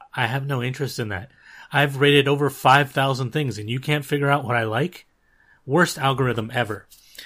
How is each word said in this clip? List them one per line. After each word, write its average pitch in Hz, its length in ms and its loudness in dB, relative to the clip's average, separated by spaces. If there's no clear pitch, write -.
"I 127 120 0
have 135 200 -2
no 135 160 -2
interest 131 360 -6
in 113 120 -4
that. 95 200 -8
I've 139 280 0
rated 143 260 6
over 143 240 2
five 139 400 4
thousand 135 420 -2
things 135 260 -4
and 104 120 -8
you 117 80 -2
can't 147 260 -4
figure 143 260 -2
out 139 140 0
what 123 120 0
I 113 80 0
like? 120 420 -4
Worst 160 340 2
algorithm 127 540 0
ever." 113 340 -4